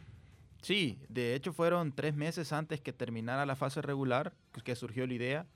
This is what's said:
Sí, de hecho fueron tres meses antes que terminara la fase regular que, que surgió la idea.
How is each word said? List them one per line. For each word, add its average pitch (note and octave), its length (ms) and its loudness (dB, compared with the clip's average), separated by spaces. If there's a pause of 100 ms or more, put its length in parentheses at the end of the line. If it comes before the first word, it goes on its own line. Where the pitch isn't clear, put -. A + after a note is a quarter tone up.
(640)
Sí, F3 360 2 (100)
de A#2+ 260 2
hecho C#3+ 180 -2
fueron E3+ 400 4
tres D3 240 0
meses D#3 360 -2
antes D#3 280 -2
que - 120 -6
terminara A#2+ 540 -2
la C3+ 100 0
fase C#3 260 0
regular C#3 500 2 (200)
que, - 100 -10
que B2+ 120 -2
surgió B2 320 -2
la B2+ 80 -2
idea. C3 420 0